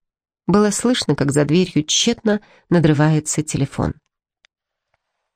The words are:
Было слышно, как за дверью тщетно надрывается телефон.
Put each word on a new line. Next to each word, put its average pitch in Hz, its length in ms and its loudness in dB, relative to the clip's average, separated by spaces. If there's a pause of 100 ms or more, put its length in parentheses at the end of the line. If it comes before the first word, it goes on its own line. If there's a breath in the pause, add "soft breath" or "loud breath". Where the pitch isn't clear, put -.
(460)
Было 208 240 2
слышно, 233 440 -2
как 143 180 -2
за 147 140 2
дверью 156 380 0
тщетно 302 560 -2 (280 soft breath)
надрывается 151 760 2
телефон. - 520 -6 (1400)